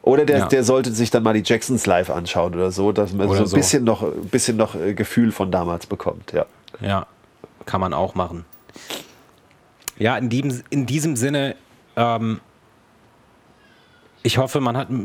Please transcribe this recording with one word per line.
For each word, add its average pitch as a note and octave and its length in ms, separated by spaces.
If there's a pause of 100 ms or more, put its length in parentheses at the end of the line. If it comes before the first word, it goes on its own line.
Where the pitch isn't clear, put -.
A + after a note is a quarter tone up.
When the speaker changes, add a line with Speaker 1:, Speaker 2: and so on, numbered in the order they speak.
Speaker 1:
Oder C#3 220
der, A2 140
Speaker 2:
Ja. F#2+ 80
Speaker 1:
der C3 160
sollte B2 280
sich A2+ 180
dann A2+ 140
mal A2 100
die G#2+ 100
Jacksons A#2 440
live F2+ 220
anschauen E2+ 440
oder F#2 180
so, G2 200
dass G2+ 220
man G2 140
Speaker 2:
Oder G2 100
Speaker 1:
so G#2+ 60
ein G2+ 40
Speaker 2:
so. F2+ 100
Speaker 1:
bisschen C#3+ 280
noch, A2 180
ein E2+ 260
bisschen A#2+ 280
noch, G#2+ 180
äh, F#2+ 180
Gefühl A2 380
von F#2+ 200
damals F2 360
bekommt, E2+ 460
ja. D#2+ 120 (340)
Speaker 2:
Ja, G2 280 (580)
kann G2+ 160
man F#2 120
auch F#3 200
machen. F2 320 (1500)
Ja, A2+ 200
in A#2+ 120
diesem, C3 400
in C#3 160
diesem D3 300
Sinne, C#3 400 (400)
ähm, A2+ 440 (1800)
ich A#2 140
hoffe, C3 220
man A#2+ 160
hat, C3 120 (180)